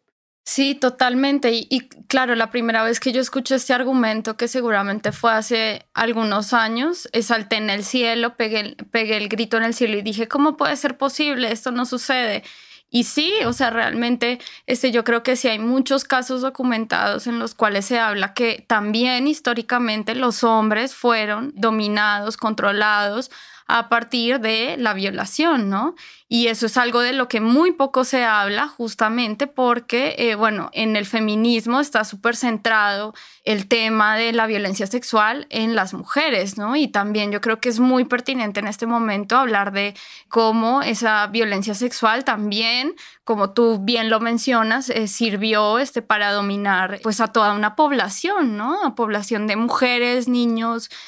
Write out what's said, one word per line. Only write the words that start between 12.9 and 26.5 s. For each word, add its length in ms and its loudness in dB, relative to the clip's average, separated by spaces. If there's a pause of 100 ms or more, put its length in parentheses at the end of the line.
Y 140 2
sí, 280 0 (140)
o 60 0
sea, 180 0
realmente, 680 -2 (280)
este, 240 0
yo 140 2
creo 180 0
que 140 0
sí 120 0
hay 120 -2
muchos 440 0
casos 380 -2
documentados 840 -2
en 100 -4
los 160 -6
cuales 320 0
se 120 0
habla 360 0
que 340 -2
también 600 0
históricamente 880 -2
los 280 0
hombres 500 2
fueron 600 0
dominados, 840 0
controlados 920 0 (360)
a 220 0
partir 520 0
de 380 -2
la 140 0
violación, 800 0
¿no? 240 -2 (340)
Y 200 2
eso 180 -2